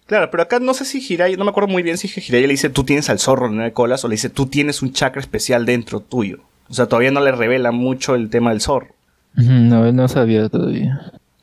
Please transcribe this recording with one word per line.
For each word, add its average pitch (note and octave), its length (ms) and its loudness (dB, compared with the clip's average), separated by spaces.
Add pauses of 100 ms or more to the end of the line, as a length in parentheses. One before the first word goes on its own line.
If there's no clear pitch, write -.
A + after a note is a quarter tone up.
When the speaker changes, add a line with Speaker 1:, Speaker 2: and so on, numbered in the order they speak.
Speaker 1:
Claro, G3 240 0
pero E3+ 140 -2
acá A#3 160 0
no B3+ 140 0
sé C4 100 -6
si C4 160 -8
Jiraiya, F#3 360 0
no G3 80 -2
me G#3 60 0
acuerdo G3+ 180 0
muy F3+ 140 0
bien E3+ 160 -2
si - 100 -6
Jiraiya - 380 0
le C#3 80 2
dice, C#3 160 0
"Tú C3+ 140 0
tienes C#3+ 260 0
al G#2 80 0
zorro B2+ 300 0
de G#2+ 80 -4
nueve A2+ 160 -4
colas", B2 320 0
o A#2+ 40 -4
le A2 60 -2
dice, A#2+ 160 -4
"Tú C#3 160 -2
tienes C#3+ 340 -2
un C3+ 120 -4
chakra C3+ 280 -4
especial A#2+ 460 -2
dentro A#2+ 340 -2
tuyo". G#2 380 -4 (320)
O B2 40 -14
sea, A#2+ 120 0
todavía B2 240 2
no C#3 100 0
le C3+ 120 4
revela A#2+ 400 0
mucho B2+ 420 -2
el A2+ 160 -2
tema A#2 200 2
del G#2+ 100 0
zorro. C#3 280 -2 (480)
Speaker 2:
Ujú, B2 140 4
no, A#2 340 6
él A#2+ 120 2
no B2+ 120 2
sabía A2+ 400 2
todavía. - 640 -4 (300)